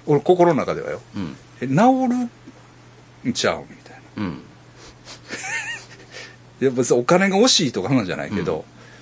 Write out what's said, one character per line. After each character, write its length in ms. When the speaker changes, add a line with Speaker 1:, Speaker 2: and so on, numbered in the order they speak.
Speaker 1:
俺 160
心 320
の 60
中 160
で 60
は 100
よ。 100
Speaker 2:
う 40
ん。 160
Speaker 1:
「え、 60
治 80
る 60
ん 40
ち 140
ゃ 80
う？」 140
み 80
た 160
い 80
な。 60
Speaker 2:
う 40
ん。 100
Speaker 1:
<laughs> 40
い 40
や、 60
別 220
に 60
お 40
金 260
が 80
惜 100
し 220
い 20
と 100
か 80
な 140
ん 20
じ 80
ゃ 40
な 100
い 40
け 120
ど、 220